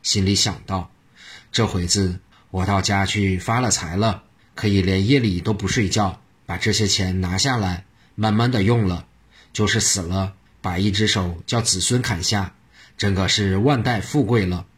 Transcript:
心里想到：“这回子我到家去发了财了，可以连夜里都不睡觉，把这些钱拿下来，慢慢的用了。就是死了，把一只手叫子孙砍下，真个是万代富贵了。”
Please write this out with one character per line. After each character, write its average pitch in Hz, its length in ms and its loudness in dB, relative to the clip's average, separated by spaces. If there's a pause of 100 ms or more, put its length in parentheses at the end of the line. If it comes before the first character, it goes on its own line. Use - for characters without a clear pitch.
心 98 240 0
里 101 100 4
想 - 300 -2
到 92 260 -6 (600)
：“这 113 140 0
回 92 200 -2
子 92 340 0 (300)
我 92 160 -2
到 98 160 2
家 98 240 2
去 95 320 0
发 113 220 0
了 120 120 0
财 87 240 -4
了， 101 280 0 (320)
可 110 120 -2
以 101 140 4
连 95 260 2
夜 139 120 4
里 98 200 0
都 107 140 -2
不 101 140 -4
睡 107 200 0
觉， 95 340 0 (240)
把 87 120 -8
这 107 160 0
些 101 140 0
钱 92 340 0
拿 92 160 -2
下 131 180 0
来， 92 300 -2 (300)
慢 107 180 0
慢 117 180 2
的 110 120 2
用 113 240 4
了。 87 180 -2 (480)
就 107 140 0
是 113 120 0
死 - 220 0
了， 95 320 -2 (260)
把 90 200 -4
一 101 120 2
只 104 160 0
手 87 380 -2
叫 120 160 -2
子 95 180 -2
孙 123 220 0
砍 90 220 -4
下， 98 320 -2 (420)
真 101 160 0
个 92 140 0
是 95 300 0
万 123 260 2
代 117 180 0
富 143 220 0
贵 107 220 2
了。” 90 200 -4 (120)